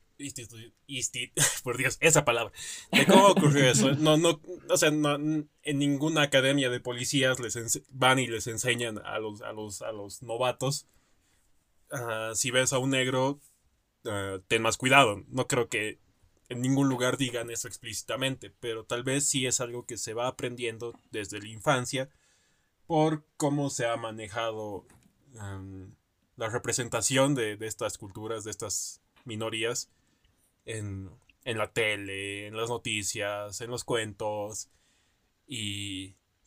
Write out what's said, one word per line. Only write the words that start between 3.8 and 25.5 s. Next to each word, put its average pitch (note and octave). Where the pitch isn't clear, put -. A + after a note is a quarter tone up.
No, D#3
no, E3
o F3
sea, D#3+
no, D3
n-, D3+
en D3
ninguna C#3+
academia C#3
de B2
policías B2
les A#2
ense-, A2+
van C3
y B2+
les A2+
enseñan A#2
a G#2+
los, G#2+
a A2
los, G#2+
a A#2
los G#2
novatos, B2
"Ah, A2+
si B2
ves B2+
a C3+
un C3
negro, C3
ah, G2
ten A2+
más A2+
cuidado". B2+
No B2+
creo A#2+
que G#2+
en A#2+
ningún C3+
lugar B2
digan A#2+
eso A#2
explícitamente, A2+
pero A2+
tal A#2+
vez C3+
sí B2+
es B2
algo A#2+
que A#2
se A2
va A#2
aprendiendo A#2+
desde G#2
la G2+
infancia B2+
por D#3
cómo C#3+
se A#2
ha A#2
manejado, A2
am, F#2+